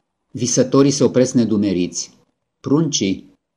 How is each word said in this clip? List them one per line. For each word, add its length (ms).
visătorii 580
se 140
opresc 300
nedumeriți, 840
pruncii 720